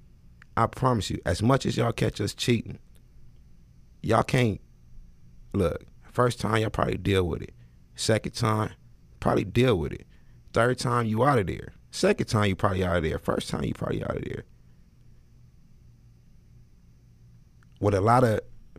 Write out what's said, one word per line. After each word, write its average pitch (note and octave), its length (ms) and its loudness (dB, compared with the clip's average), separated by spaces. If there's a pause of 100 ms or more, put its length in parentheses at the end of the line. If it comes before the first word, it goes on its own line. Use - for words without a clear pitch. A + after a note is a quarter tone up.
(580)
I A2 100 2
promise B2 420 0
you, - 160 -6
as - 160 0
much C3 240 4
as - 120 -2
y'all A#2+ 140 0
catch - 280 -2
us G#2 140 -4
cheating, - 460 -2 (1200)
y'all A2 220 2
can't, A#2+ 360 0 (960)
look, F2+ 300 0 (200)
first - 360 -2
time, A2 220 0
y'all G#2+ 80 -2
probably - 280 -2
deal F#2+ 300 2
with - 140 -4
it. - 120 -14 (420)
Second - 380 0
time, A2 380 -2 (480)
probably - 260 0
deal A#2 320 2
with D2 160 -4
it. - 120 -14 (480)
Third B2 260 2
time, A#2+ 260 0
you A2 180 0
outta C3 200 4
there. E2 300 -8 (180)
Second - 360 0
time, G#2 220 2
you F#2+ 60 0
probably F#2+ 280 0
outta F2+ 180 2
there. D2+ 180 -2
First - 300 -4
time, - 140 -4
you - 100 -4
probably - 300 -4
outta - 220 -4
there. - 180 -10 (3250)
What G2+ 140 4
a F#2+ 80 4
lot A#2 220 6
of A2 180 2 (380)